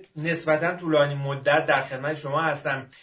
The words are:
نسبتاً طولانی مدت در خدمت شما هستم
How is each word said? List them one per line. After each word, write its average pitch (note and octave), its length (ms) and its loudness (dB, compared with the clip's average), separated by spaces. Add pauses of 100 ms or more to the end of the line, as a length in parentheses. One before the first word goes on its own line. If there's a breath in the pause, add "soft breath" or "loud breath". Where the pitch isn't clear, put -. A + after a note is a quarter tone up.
(160)
نسبتاً D#3 600 0
طولانی D3+ 400 2
مدت C#3 500 0
در C#3 160 2
خدمت C3+ 360 -6
شما C#3+ 240 -2
هستم C#3+ 460 -2 (160 soft breath)